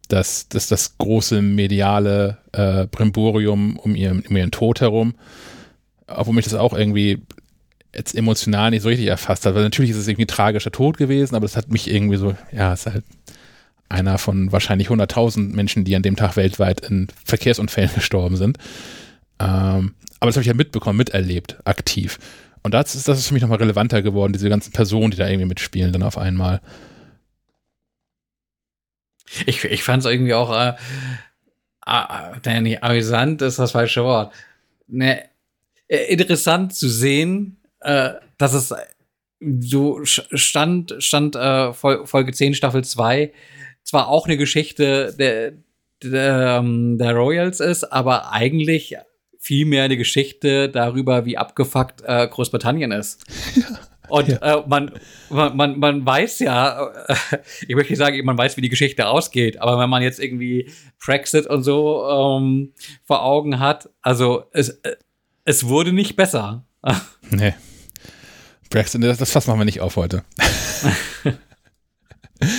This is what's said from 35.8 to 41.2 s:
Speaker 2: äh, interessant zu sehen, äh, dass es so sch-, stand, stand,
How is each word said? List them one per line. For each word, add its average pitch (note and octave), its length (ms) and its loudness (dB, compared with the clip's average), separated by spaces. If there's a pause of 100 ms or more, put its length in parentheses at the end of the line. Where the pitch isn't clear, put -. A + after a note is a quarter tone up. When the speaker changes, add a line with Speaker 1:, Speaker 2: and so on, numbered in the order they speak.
Speaker 2:
äh, - 240 0
interessant F3+ 640 2
zu C3+ 140 -2
sehen, D3+ 680 0 (240)
äh, C3+ 300 0 (280)
dass C#3 160 4
es C3+ 200 -2 (840)
so C#3 400 0
sch-, C#3+ 240 -2 (120)
stand, E3 600 0
stand, D3 360 0